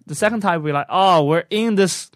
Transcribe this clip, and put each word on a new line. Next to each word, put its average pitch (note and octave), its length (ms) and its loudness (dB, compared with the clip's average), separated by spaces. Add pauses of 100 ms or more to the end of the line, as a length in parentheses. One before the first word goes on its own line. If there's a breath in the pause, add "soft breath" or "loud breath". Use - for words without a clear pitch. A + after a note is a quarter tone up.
The D#3 100 -12
second G#3+ 260 -2
type, F3 200 -2
we're D3+ 120 -4
like, C#3+ 160 -4
"Oh, F3+ 340 4
we're D#3 260 0
in G#3+ 260 0
this, F#3+ 400 -2